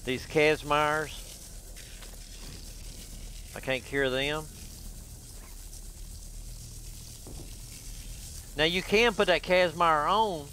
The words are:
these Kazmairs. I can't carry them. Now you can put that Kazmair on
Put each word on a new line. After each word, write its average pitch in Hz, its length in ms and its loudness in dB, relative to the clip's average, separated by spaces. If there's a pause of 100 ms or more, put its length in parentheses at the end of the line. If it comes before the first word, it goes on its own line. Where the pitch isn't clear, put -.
these 120 220 -2
Kazmairs. 151 840 4 (2500)
I - 60 -6
can't 131 240 -2
carry 139 260 0
them. 143 360 0 (4000)
Now 147 80 4
you 175 180 4
can 220 320 6
put 202 140 4
that 165 140 6
Kazmair 170 680 6
on 190 440 4